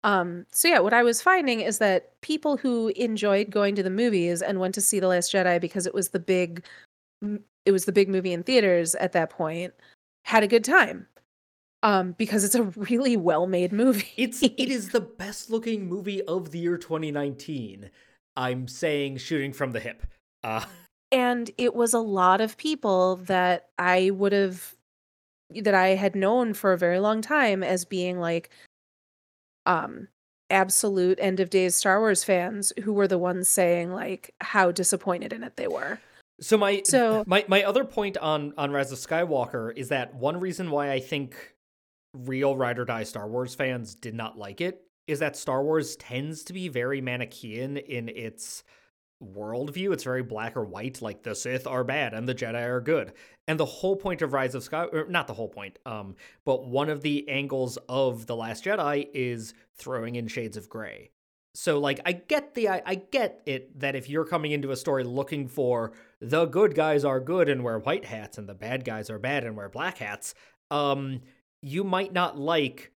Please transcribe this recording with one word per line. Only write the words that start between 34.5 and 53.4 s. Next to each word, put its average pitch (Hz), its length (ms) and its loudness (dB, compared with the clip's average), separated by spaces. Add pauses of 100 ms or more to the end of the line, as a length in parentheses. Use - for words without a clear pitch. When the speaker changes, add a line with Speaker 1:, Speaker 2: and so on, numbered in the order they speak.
Speaker 1:
disappointed 175 640 -2
in 226 100 -10
it 240 140 -14
they - 120 -6
were. 170 300 -4 (420)
Speaker 2:
So 214 180 2
my, 202 260 2
Speaker 1:
So 220 420 4
Speaker 2:
my, 202 220 4
my 196 140 4
other 202 220 2
point 208 340 -4
on, 147 400 -2
on 143 120 -2
Rise 139 220 -2
of 127 60 -10
Skywalker 131 800 -2
is 127 120 -10
that 131 260 -4
one 143 240 -4
reason 180 320 -6
why 143 220 0
I 131 80 0
think 135 540 -8 (580)
real 131 440 -2
ride 120 220 0
or 123 60 -4
die 113 200 -4
Star 107 220 -10
Wars 123 280 -6
fans 127 400 -6
did 113 200 -12
not 113 240 -10
like 101 220 -14
it 180 220 -6 (240)
is 151 140 -4
that 147 160 -2
Star - 260 -2
Wars 156 340 0
tends 147 480 -8
to - 80 -16
be 185 160 -8
very 131 320 -4
Manichaean 123 760 -8
in 120 320 -8
its - 560 -12 (580)
worldview. 123 680 -6
It's - 120 -4
very 127 180 -2
black 113 340 -8
or 113 80 -4
white, 101 360 -10
like, 107 220 -10
the 110 120 -8
Sith 127 320 -6
are 127 180 -2
bad 131 280 -2
and 113 160 -6
the 127 60 -2
Jedi 117 320 -4
are 123 140 -2
good. 120 320 0 (360)